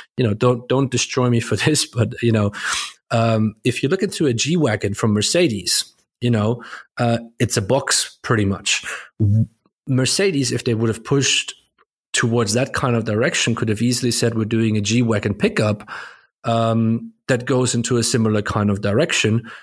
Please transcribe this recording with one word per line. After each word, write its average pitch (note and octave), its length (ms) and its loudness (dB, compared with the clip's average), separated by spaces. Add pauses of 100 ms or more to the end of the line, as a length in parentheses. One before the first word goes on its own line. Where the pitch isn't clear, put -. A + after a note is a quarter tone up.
(160)
you B2+ 100 2
know, G#2 80 0
don't, B2 340 0
don't C3 220 2
destroy B2 400 0
me A#2+ 80 4
for - 180 -2
<laughs> - 80 -4
this, D3+ 220 2
but, A#2 360 -2
you A#2 100 2
know, G#2 180 2 (640)
um, A2+ 500 2
if - 220 -2
you C3+ 40 0
look F#3 140 -2
into E3 240 -2
a B2 80 2
G-Wagon A#2+ 600 0
from A2 180 0
Mercedes, G#2+ 800 0 (260)
you A#2+ 100 0
know, A2+ 320 0 (360)
uh, A#2 200 0 (200)
it's - 180 0
a A#2+ 60 2
box - 600 0
pretty A2 220 2
much. - 400 -2 (1080)
Mercedes, C3 640 0
if B2 120 -4
they A#2+ 100 0
would A2+ 140 0
have A2 160 -4
pushed - 500 0 (580)
towards A#2 420 0
that C3+ 180 0
kind B2 240 0
of A2+ 80 0
direction, A2+ 500 0
could A2+ 140 -2
have G#2+ 140 -2
easily B2 280 0
said, A2+ 240 0
"We're A2 100 0
doing A2 320 0
a G#2 40 0
G-Wagon G#2+ 540 0
pickup," A2 540 0 (560)
um, A2+ 680 0 (160)
that A#2+ 160 0
goes B2+ 300 0
into A#2+ 220 0
a A#2 60 2
similar A2 400 2
kind G#2 280 0
of G2+ 100 0
direction. A2 680 0 (120)